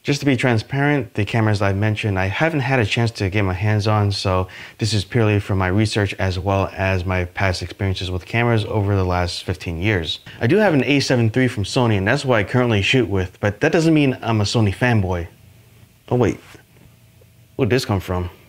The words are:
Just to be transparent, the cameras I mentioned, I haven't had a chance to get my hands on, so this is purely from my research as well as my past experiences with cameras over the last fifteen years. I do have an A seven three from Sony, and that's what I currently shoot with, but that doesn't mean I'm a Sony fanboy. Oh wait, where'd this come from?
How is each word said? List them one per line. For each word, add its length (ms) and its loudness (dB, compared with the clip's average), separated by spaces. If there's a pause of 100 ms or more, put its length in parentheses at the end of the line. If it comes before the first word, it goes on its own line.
Just 200 -4
to 40 -6
be 100 4
transparent, 760 0
the 120 -2
cameras 360 0
I 120 2
mentioned, 440 0
I 80 0
haven't 360 -2
had 180 0
a 60 2
chance 260 0
to 180 -4
get 140 0
my 100 0
hands 320 0
on, 260 2
so 360 0 (320)
this 160 -2
is 100 0
purely 340 2
from 200 -2
my 80 2
research 480 0
as 240 -2
well 340 0
as 320 -2
my 200 -2
past 360 -2
experiences 480 -6
with 160 -6
cameras 400 0
over 300 -2
the 80 0
last 400 -2
fifteen 360 -8
years. 420 -2 (200)
I 60 0
do 100 2
have 160 2
an 120 2
A 160 2
seven 280 2
three 180 2
from 180 -4
Sony, 340 2
and 80 0
that's 180 0
what 140 2
I 40 0
currently 380 2
shoot 260 2
with, 320 -4
but 200 -2
that 120 2
doesn't 220 4
mean 300 2
I'm 180 2
a 40 2
Sony 280 0
fanboy. 540 0 (840)
Oh 40 2
wait, 240 2 (1160)
where'd 140 0
this 160 2
come 140 0
from? 320 -4 (180)